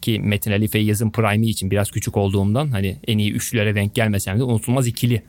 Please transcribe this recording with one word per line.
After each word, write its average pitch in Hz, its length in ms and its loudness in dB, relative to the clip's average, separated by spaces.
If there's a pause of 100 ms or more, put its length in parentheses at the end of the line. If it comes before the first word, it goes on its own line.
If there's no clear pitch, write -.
Ki 110 180 0
Metin 104 320 0
Ali 107 160 2
Feyyaz'ın 107 420 0
prime'i 110 380 2
için 98 220 -2
biraz 101 200 0
küçük - 260 -4
olduğumdan 101 520 2
hani 98 280 -2 (100)
en 107 120 0
iyi 104 140 0
üçlülere 107 420 0
denk 101 200 0
gelmesem 104 440 0
de 131 40 2
unutulmaz 123 440 0
ikili 120 420 0